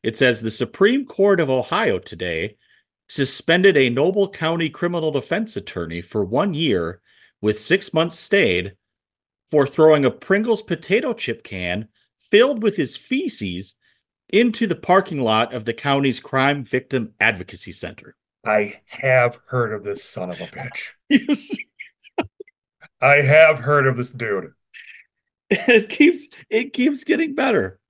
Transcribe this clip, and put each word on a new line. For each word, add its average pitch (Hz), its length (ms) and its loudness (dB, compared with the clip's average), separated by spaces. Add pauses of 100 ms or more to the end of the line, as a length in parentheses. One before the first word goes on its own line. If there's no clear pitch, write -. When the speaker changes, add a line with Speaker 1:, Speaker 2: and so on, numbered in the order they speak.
Speaker 1:
It 113 160 -4
says, 127 240 2
"The 110 80 -4
Supreme 233 560 0
Court 196 340 2
of 147 100 0
Ohio 131 500 0
today 87 560 -6 (520)
suspended 170 680 2
a 131 120 4
Noble 190 400 0
County 165 400 -4
criminal 170 420 -4
defense 185 440 -4
attorney 85 460 -8
for 104 240 -4
one 151 300 -2
year 92 460 -2 (400)
with 107 180 0
six - 340 -2
months 165 240 -2
stayed 95 580 0 (680)
for 143 220 2
throwing 156 380 6
a 123 60 4
Pringles 214 500 -2
potato 220 520 -2
chip - 300 -8
can 92 440 -6 (320)
filled 233 440 2
with 208 140 0
his 139 200 -4
feces 104 800 -6 (560)
into 226 360 2
the 175 80 -2
parking 180 460 0
lot 110 320 2
of 113 120 -8
the 117 80 -4
county's 139 460 0
Crime 139 440 0
Victim 127 560 -4
Advocacy 92 520 -2
Center." - 440 -14 (300)
Speaker 2:
I 107 400 -2
have 127 520 0 (100)
heard 117 260 -4
of 101 100 -10
this 101 180 -8
son 90 300 -10
of 87 80 -12
a 90 60 -10
bitch. - 540 -14
Speaker 1:
<laughs> - 100 -20
You - 260 4
see? - 300 -10 (1400)
Speaker 2:
I 139 140 6
have 147 440 6
heard 139 260 2
of 123 120 0
this 123 140 -8
dude. 107 420 -6 (960)
Speaker 1:
It 220 400 2
keeps, 311 400 2 (200)
it 226 220 -2
keeps 262 320 0
getting 302 320 -2
better. 185 440 -2 (100)